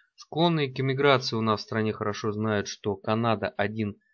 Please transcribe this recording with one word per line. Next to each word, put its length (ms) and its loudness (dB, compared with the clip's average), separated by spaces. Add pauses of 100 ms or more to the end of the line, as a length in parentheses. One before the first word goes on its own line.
(140)
Склонные 580 0
к 80 -8
эмиграции 560 4
у 40 0
нас 200 2
в 40 -14
стране 280 -2
хорошо 400 -4
знают, 360 -2
что 280 -4
Канада — 520 -2
один 480 -4 (180)